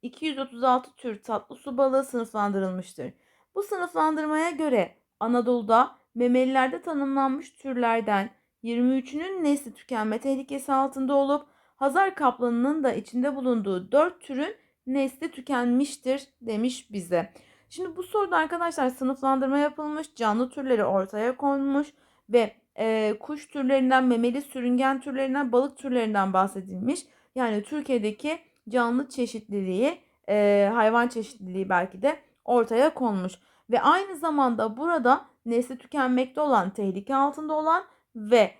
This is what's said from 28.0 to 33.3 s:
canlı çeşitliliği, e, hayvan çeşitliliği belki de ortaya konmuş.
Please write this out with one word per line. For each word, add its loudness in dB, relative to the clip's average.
canlı 0
çeşitliliği, -2
e, 4
hayvan 4
çeşitliliği -8
belki 0
de 0
ortaya 2
konmuş. -2